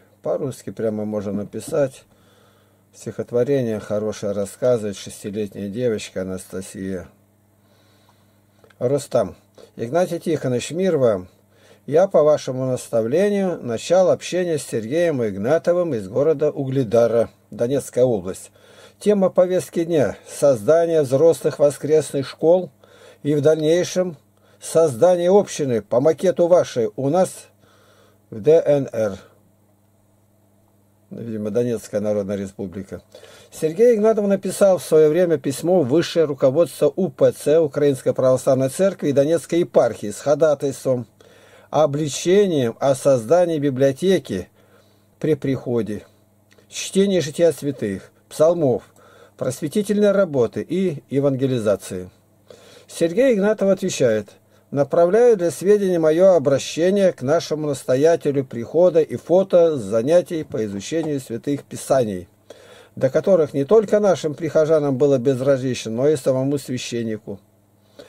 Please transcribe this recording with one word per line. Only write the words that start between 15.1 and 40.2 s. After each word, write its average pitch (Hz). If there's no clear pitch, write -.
Игнатовым 156
из 104
города 147
Угледара, 117
Донецкая 123
область. 95
Тема 196
повестки 180
дня: 151
создание 151
взрослых 147
воскресных 143
школ 175
и 147
в 147
дальнейшем 160
создание 165
общины 151
по 117
макету 165
вашей 143
у 139
нас 180
в 113
Д 156
Н 143
Р». 107
Видимо, 107
Донецкая 113
Народная 104
Республика. 98
Сергей 190
Игнатов 214
написал 196
в 139
свое 156
время 165
письмо 160
в 123
высшее 160
руководство 147
У 185
П 131
Ц, 151
Украинской 143
Православной 131
Церкви 185
и -
Донецкой 156
епархии 117
с -
ходатайством, 139